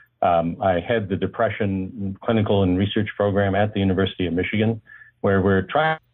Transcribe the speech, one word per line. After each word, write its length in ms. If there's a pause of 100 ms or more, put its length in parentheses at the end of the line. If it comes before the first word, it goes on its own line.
(220)
Um, 400
I 180
head 300
the 80
depression 1080
clinical 400
and 140
research 400
program 360
at 200
the 80
University 460
of 60
Michigan, 480 (380)
where 220
we're 220
trying 360 (140)